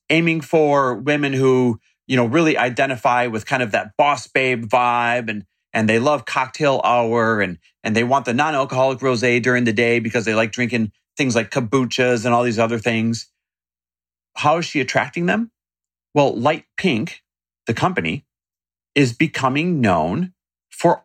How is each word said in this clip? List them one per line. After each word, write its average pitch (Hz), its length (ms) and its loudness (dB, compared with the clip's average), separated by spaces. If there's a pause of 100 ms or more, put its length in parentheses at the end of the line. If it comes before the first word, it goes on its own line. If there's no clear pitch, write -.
aiming 160 320 2
for 143 540 2
women 139 380 -2
who, 127 460 2 (260)
you 131 120 0
know, 120 80 4
really 156 320 2
identify 123 720 0
with 110 180 -6
kind 127 180 -2
of 107 80 -6
that 104 260 -4
boss 143 300 2
babe 127 380 -2
vibe 120 640 0
and, 104 160 -8 (280)
and 110 140 0
they 113 120 4
love 139 260 0
cocktail 135 580 -2
hour 113 560 2
and, 92 180 -2 (260)
and 107 120 -2
they 117 80 2
want 123 220 0
the 120 80 -2
non-alcoholic 135 640 0
rosé 123 420 0
during 123 220 2
the 113 100 2
day 117 260 2
because 113 260 -4
they 110 100 0
like 110 160 0
drinking 113 400 -2 (240)
things 131 200 0
like 113 140 -2
kombuchas 123 760 0
and 120 80 2
all 120 100 2
these 117 160 -2
other 113 200 0
things. 113 480 -2 (1080)
How 151 220 2
is 165 80 -4
she 143 160 -4
attracting 139 460 -2
them? 214 240 -2 (600)
Well, 143 220 2
Light 147 300 -2 (100)
Pink, 147 460 -4 (460)
the 117 60 -2
company, 95 520 -4 (720)
is 131 180 2
becoming 151 640 -2
known 101 540 0 (460)
for - 260 2